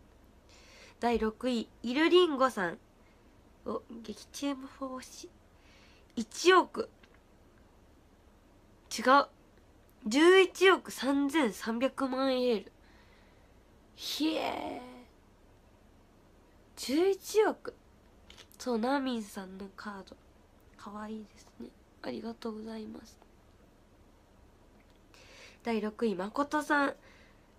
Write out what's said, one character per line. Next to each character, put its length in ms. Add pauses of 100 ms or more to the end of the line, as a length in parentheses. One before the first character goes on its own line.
(1000)
第 180
六 320
位、 180 (140)
イ 120
ル 140
リ 160
ン 120
ゴ 140
さ 180
ん。 100 (880)
お、 160 (220)
激 240
チ 180
ー 80
ム 140
フ 260
ォ 40
ー 20
推 220
し。 60 (880)
一 380
億。 360 (2000)
違 40 (220)
う。 40 (800)
十 340
一 300
億 220
三 360
千 240
三 280
百 280
万 240
エ 40
ー 300
ル。 60 (1200)
ひ 400
え 440
ー。 20 (1900)
十 320
一 380
億。 280 (840)
そ 160
う、 40
ナ 200
ー 20
ミ 160
ン 80
さ 200
ん 140
の 160
カ 160
ー 180
ド。 80 (600)
可 200
愛 260
い 20
で 120
す 120 (100)
ね。 120 (320)
あ 80
り 120
が 100
と 180
う 80
ご 40
ざ 160
い 80
ま 180
す。 140 (2500)
第 160
六 260
位、 80
誠 480
さ 240
ん。 80 (640)